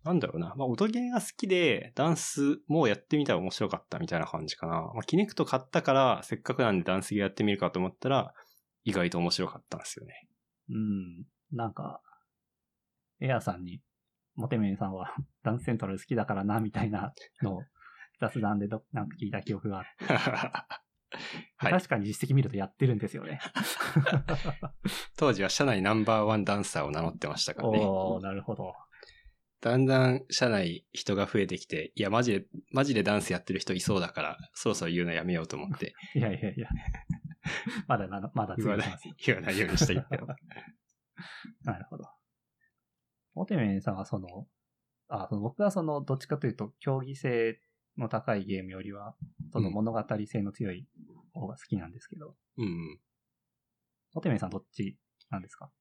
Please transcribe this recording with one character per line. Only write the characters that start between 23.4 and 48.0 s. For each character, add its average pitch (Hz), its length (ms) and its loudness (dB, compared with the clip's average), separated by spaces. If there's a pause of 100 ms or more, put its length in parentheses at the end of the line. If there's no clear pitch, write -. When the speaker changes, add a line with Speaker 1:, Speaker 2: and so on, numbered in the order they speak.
Speaker 1:
<laughs> - 920 -4
当 143 140 6
時 98 100 2
は 95 80 2
社 - 140 2
内 107 180 4
ナ 101 100 6
ン 110 120 4
バ 110 160 6
ー - 20 4
ワ 110 140 4
ン 101 80 2
ダ 101 120 4
ン 101 80 0
サ 76 200 -2
ー - 20 0
を 73 40 -4
名 76 120 0
乗 82 80 2
っ - 80 -12
て - 100 -2
ま 76 80 -4
し - 80 0
た - 100 -4
か 101 80 -6
ら 113 80 2
ね。 107 100 6
Speaker 2:
お 95 400 2
ー、 - 20 -8
な 95 100 -4
る 98 100 -6
ほ 107 120 -6
ど。 92 180 -8 (880)
Speaker 1:
だ 117 160 2
ん 131 80 6
だ 131 240 6
ん 127 220 2
社 - 180 4
内 92 440 0
人 - 240 0
が 98 100 2
増 107 140 2
え 95 60 4
て 90 120 -4
き - 80 -14
て、 78 300 -6
「い - 40 -4
や、 101 80 2
マ 113 140 4
ジ 120 100 4
で、 98 140 0 (260)
マ 135 120 4
ジ 139 100 2
で 104 80 4
ダ 101 140 4
ン 101 40 4
ス 95 120 -2
や 87 80 0
っ - 40 -20
て - 80 -4
る 92 60 0
人 - 160 -2
い 90 60 -2
そ 101 180 2
う - 20 4
だ 82 80 -2
か - 140 -6
ら、 78 160 -4 (160)
そ - 160 0
ろ 98 40 0
そ - 120 -4
ろ 85 60 0
言 87 100 2
う - 20 2
の 85 80 0
や 82 100 0
め 90 120 0
よ 82 80 0
う」 - 60 -6
と - 80 -6
思 73 120 -6
っ 165 100 -4
て。 - 140 -8 (120)
Speaker 2:
<laughs> - 100 -18
い 139 60 2
や 110 120 0
い - 80 -6
や 101 100 -2
い - 80 -8
や。 117 100 -8 (1160)
ま 120 120 2
だ 95 100 -4
な-、 98 240 -6
ま 107 140 -2
だ 95 100 -6
続 110 60 -2
き 104 260 0
ま 90 80 -8
す - 120 -18
よ。 - 60 -16 (120)
Speaker 1:
言 120 100 4
わ 90 60 -8
な 87 80 -4
い、 92 60 0
言 101 100 2
わ - 0 -
な - 0 -
い - 0 -
よ - 0 -
う - 60 -2
に - 40 0
し 147 100 4
て - 60 2
い - 60 2
っ - 100 -4
た 123 80 -2
よ。 - 100 -8 (680)
Speaker 2:
<laughs> - 680 -18
な 92 140 -4
る 90 120 -14
ほ - 80 -12
ど。 - 60 -14 (1300)
モ 170 100 -4
テ 202 120 0
メ 104 180 4
ン 95 80 0
さ 107 100 -2
ん 95 40 -4
は 95 100 -6
そ 107 120 -2
の、 92 300 -12 (600)
あ、 98 200 -6
そ 113 80 -4
の、 101 60 -2
僕 127 200 -2
は 202 80 6
そ 190 120 -2
の、 147 200 -2
ど 139 120 0
っ 131 40 -2
ち - 80 -12
か 143 120 -2
と 139 80 -2
い 113 40 2
う - 40 -6
と、 107 260 -6
競 135 200 0
技 135 160 -8
性 117 440 0 (380)
の 113 100 -2